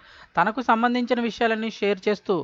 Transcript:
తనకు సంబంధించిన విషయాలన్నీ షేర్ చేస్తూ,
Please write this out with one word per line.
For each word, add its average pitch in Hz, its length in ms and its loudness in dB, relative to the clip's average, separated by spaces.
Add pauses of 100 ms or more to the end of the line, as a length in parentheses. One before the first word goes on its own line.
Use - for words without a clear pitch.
(360)
తనకు 214 260 2
సంబంధించిన 240 580 0
విషయాలన్నీ 226 500 -2
షేర్ 202 380 -2
చేస్తూ, 208 360 -2